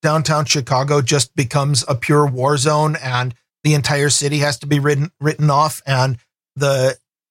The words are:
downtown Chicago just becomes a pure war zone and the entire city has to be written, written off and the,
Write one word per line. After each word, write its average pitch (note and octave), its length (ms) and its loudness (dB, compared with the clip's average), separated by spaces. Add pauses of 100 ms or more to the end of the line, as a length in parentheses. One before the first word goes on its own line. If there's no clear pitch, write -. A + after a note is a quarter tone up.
downtown D3+ 440 0
Chicago C#3+ 560 0
just C#3 340 0
becomes C#3 520 0
a D3 80 0
pure D3 300 2
war C3+ 320 0
zone D3+ 400 0
and B2+ 380 -4 (280)
the D3+ 120 2
entire C#3+ 340 0
city C#3+ 300 -2
has C#3+ 200 -2
to D3 80 -14
be C#3+ 120 2
written, D3 320 0 (100)
written D3+ 280 0
off C#3+ 360 0
and C3 320 0 (380)
the, C3+ 420 0 (340)